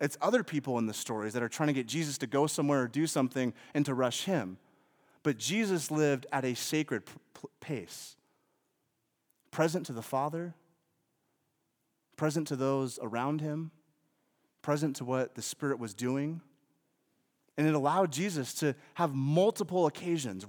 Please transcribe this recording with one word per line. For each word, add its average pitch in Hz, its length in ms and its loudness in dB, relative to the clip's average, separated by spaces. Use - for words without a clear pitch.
it's 143 200 0
other 214 220 4
people 135 360 0
in 113 80 2
the 107 80 -4
stories 107 380 -4
that 120 120 -2
are 117 40 -2
trying 151 200 0
to 147 40 2
get 131 140 -2
Jesus 143 320 -2
to 135 80 -4
go 139 220 2
somewhere 143 340 2
or 123 60 0
do 143 180 0
something 127 480 0
and 143 140 2
to 139 80 0
rush 123 300 0
him. 110 340 -2
But 135 160 0
Jesus 185 540 0
lived 143 400 2
at 135 120 2
a 127 100 0
sacred 147 520 -2
p-, - 60 -18
p-, - 80 -12
pace, - 560 -8
present 160 360 2
to 131 80 -8
the 113 80 -4
Father, 156 520 -2
present 156 340 0
to 143 80 -2
those 135 440 0
around 123 400 -2
him, 156 300 -4
present 147 360 2
to 131 80 -6
what 127 300 0
the 120 60 -8
Spirit 139 380 -2
was 113 160 -6
doing. 139 480 -2
And 151 100 4
it 156 80 4
allowed 151 380 4
Jesus 156 420 -2
to 147 200 0
have 160 200 0
multiple 170 720 4
occasions, 147 640 -2